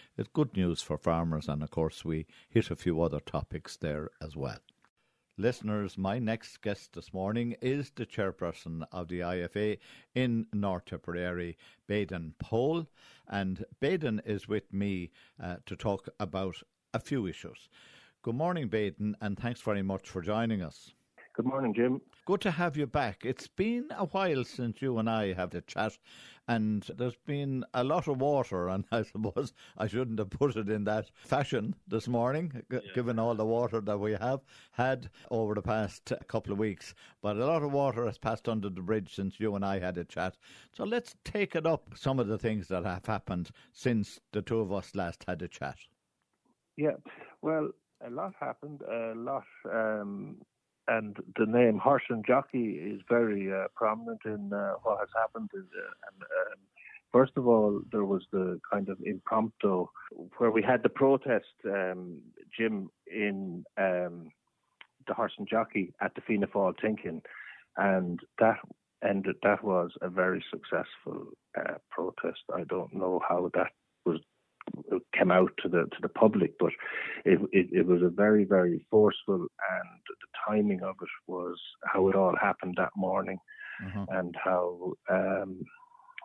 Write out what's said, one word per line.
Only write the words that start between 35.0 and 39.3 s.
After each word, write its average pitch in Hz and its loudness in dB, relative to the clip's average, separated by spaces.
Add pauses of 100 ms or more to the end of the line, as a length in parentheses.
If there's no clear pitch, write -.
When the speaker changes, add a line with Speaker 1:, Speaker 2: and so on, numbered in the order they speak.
Speaker 1:
over 110 0
the 104 -2
past - -2 (160)
couple 107 -2
of 98 -4
weeks. 107 -4 (260)
But 104 -2
a 113 0
lot 151 2
of 143 -2
water 131 0
has 101 -4
passed 113 -4
under 107 -2
the 90 -10
bridge 98 -2
since 98 -4